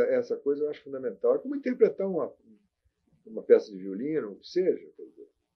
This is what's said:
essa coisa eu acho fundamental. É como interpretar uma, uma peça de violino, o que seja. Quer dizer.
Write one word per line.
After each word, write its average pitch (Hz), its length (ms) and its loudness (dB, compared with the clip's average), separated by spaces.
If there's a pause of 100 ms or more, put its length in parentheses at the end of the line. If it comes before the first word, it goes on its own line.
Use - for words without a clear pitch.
essa 120 300 0
coisa 143 280 -2
eu 147 60 -2
acho - 120 -12
fundamental. 131 520 0
É 151 40 2
como 277 160 -6
interpretar 247 540 2
uma, 151 240 -4 (920)
uma 110 160 -10
peça 110 280 6
de 98 80 -12
violino, 107 540 -6
o - 40 -16
que - 120 -20
seja. 175 480 -2
Quer - 80 -18
dizer. - 240 -20 (280)